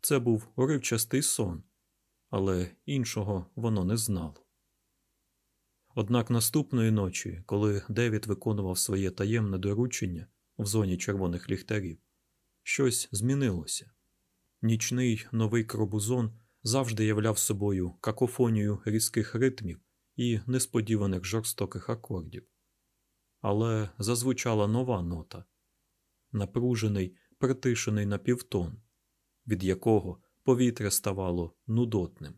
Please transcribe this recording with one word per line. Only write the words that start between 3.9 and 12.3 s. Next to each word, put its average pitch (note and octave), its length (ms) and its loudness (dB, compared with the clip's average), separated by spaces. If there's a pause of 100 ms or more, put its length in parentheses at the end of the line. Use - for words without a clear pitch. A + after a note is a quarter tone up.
знало. F2+ 480 -4 (1500)
Однак A2+ 340 0
наступної A#2 640 2
ночі, F#2 540 -2
коли G#2 440 0
Девід G#2+ 360 0
виконував G2+ 520 -2
своє F#2+ 340 0
таємне G2+ 460 0
доручення G2+ 680 -2 (300)
в G#2+ 80 -2
зоні G2+ 320 2
червоних F2+ 520 -2
ліхтарів, F#2+ 500 -4 (640)